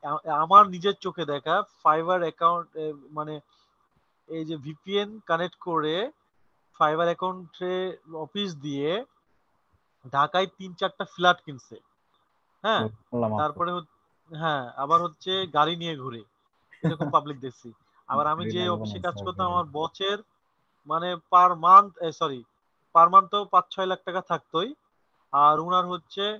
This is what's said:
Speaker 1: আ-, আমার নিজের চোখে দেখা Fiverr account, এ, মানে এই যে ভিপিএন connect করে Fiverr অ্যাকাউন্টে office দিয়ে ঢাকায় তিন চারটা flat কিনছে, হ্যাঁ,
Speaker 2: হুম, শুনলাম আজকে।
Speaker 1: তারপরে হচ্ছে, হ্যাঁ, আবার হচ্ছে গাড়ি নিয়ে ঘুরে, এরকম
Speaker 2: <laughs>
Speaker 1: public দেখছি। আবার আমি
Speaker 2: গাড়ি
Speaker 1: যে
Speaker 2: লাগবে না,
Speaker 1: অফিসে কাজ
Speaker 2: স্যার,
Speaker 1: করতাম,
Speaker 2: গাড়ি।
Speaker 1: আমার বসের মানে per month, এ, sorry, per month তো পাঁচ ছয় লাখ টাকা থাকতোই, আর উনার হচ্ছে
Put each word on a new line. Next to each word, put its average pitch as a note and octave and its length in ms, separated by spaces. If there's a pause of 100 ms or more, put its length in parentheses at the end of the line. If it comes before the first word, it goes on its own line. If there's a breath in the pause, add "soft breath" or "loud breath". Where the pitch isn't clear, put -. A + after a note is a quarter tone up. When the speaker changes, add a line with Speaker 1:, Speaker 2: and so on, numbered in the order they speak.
Speaker 1:
আ-, D3 260
আমার E3 400
নিজের F#3 240
চোখে F3 320
দেখা D3+ 380 (200)
Fiverr E3 360
account, E3+ 580
এ, D#3 160 (180)
মানে D3+ 280 (880)
এই D#3+ 180
যে D#3+ 120
ভিপিএন G3 640
connect E3+ 360
করে E3 560 (680)
Fiverr D#3 240
অ্যাকাউন্টে F#3 960 (160)
office E3 420
দিয়ে D3 500 (1080)
ঢাকায় D3+ 320 (100)
তিন F#3+ 220
চারটা F#3+ 260
flat F3 400
কিনছে, B2+ 300 (880)
হ্যাঁ, A3 200
Speaker 2:
হুম, A2 100 (160)
শুনলাম A#2 220
আজকে। G#2+ 100
Speaker 1:
তারপরে D3+ 300
হচ্ছে, F3 240 (360)
হ্যাঁ, D3+ 320 (200)
আবার D#3+ 220
হচ্ছে E3+ 260 (260)
গাড়ি D#3 240
নিয়ে E3 220
ঘুরে, A#2 180 (640)
এরকম D#3+ 240
Speaker 2:
<laughs> C#3 80
Speaker 1:
public D3 300
দেখছি। B2 240 (400)
আবার C#3 180
আমি D#3+ 160
Speaker 2:
গাড়ি - 100
Speaker 1:
যে F3+ 80
Speaker 2:
লাগবে F3+ 80
না, F3 60
Speaker 1:
অফিসে G3+ 300
কাজ F3 100
Speaker 2:
স্যার, G3 100
Speaker 1:
করতাম, F#3 200
Speaker 2:
গাড়ি। F3+ 80
Speaker 1:
আমার F3 140 (100)
বসের F#3+ 400 (680)
মানে E3 220 (220)
per F3+ 200 (140)
month, F#3+ 280 (120)
এ, E3 60
sorry, C#3 300 (540)
per E3+ 180
month F#3+ 200
তো G3+ 120
পাঁচ F#3 280
ছয় F#3+ 180
লাখ F3+ 160
টাকা F3+ 140 (100)
থাকতোই, E3+ 380 (640)
আর D3 260
উনার F3+ 320
হচ্ছে F3+ 320 (160)